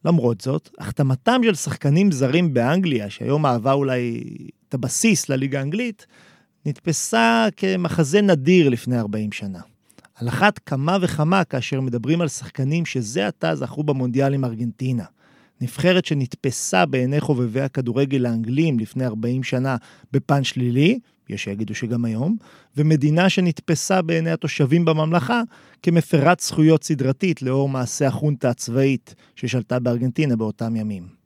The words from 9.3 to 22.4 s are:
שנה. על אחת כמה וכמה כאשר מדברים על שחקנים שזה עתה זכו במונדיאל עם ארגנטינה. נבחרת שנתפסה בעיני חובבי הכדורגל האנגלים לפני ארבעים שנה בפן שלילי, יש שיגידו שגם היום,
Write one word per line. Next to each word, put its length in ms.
שנה. 280
על 80
אחת 380
כמה 360
וכמה 420
כאשר 380
מדברים 400
על 60
שחקנים 580
שזה 420
עתה 280
זכו 280
במונדיאל 500
עם 120
ארגנטינה. 580
נבחרת 440
שנתפסה 800
בעיני 340
חובבי 420
הכדורגל 640
האנגלים 540
לפני 260
ארבעים 380
שנה 340
בפן 320
שלילי, 560
יש 140
שיגידו 320
שגם 300
היום, 320